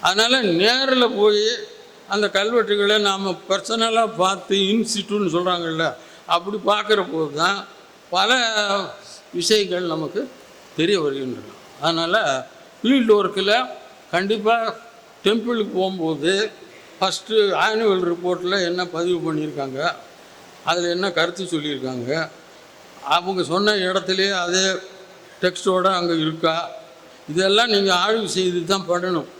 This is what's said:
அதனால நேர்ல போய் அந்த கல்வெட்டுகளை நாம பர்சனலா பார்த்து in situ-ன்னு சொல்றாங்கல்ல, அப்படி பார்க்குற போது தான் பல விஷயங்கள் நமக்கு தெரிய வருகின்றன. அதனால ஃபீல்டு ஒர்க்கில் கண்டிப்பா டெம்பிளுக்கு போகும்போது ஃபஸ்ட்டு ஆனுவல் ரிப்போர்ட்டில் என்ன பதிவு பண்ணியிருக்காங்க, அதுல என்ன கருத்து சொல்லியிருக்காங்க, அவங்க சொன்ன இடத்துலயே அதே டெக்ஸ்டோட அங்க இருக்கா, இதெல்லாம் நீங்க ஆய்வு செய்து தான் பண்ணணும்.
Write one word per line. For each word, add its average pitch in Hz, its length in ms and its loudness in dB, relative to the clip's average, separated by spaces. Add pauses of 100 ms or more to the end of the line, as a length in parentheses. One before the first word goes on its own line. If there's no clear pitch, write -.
அதனால 226 420 2
நேர்ல 240 720 4
போய் 208 320 4 (600)
அந்த 208 180 0
கல்வெட்டுகளை 208 720 2
நாம 196 360 0 (120)
பர்சனலா 220 680 0
பார்த்து 185 400 0 (120)
in 214 180 2 (100)
situ-ன்னு 196 400 -2
சொல்றாங்கல்ல, 170 580 -2 (320)
அப்படி 185 300 -2 (100)
பார்க்குற 208 460 0
போது 160 220 -2
தான் 180 320 0 (440)
பல 226 440 2 (760)
விஷயங்கள் 180 520 0
நமக்கு 165 480 -4 (460)
தெரிய 180 240 0
வருகின்றன. 135 540 -6 (260)
அதனால 165 680 0 (360)
ஃபீல்டு 233 380 4
ஒர்க்கில் 202 480 0 (420)
கண்டிப்பா 214 640 0 (500)
டெம்பிளுக்கு 220 480 0
போகும்போது 185 800 -2 (500)
ஃபஸ்ட்டு 202 520 0
ஆனுவல் 196 600 2
ரிப்போர்ட்டில் 180 520 -2
என்ன 180 220 -2
பதிவு 170 480 -2
பண்ணியிருக்காங்க, 143 580 -4 (720)
அதுல 170 240 0
என்ன 180 240 -2
கருத்து 175 320 -2
சொல்லியிருக்காங்க, 139 840 -4 (720)
அவங்க 175 380 0
சொன்ன 185 300 2
இடத்துலயே 190 600 0
அதே 185 400 0 (680)
டெக்ஸ்டோட 180 420 0
அங்க 175 300 2
இருக்கா, 160 560 0 (580)
இதெல்லாம் 196 400 2
நீங்க 196 260 2
ஆய்வு 202 340 0
செய்து 180 360 -2
தான் 180 240 -2
பண்ணணும். 175 400 -2 (120)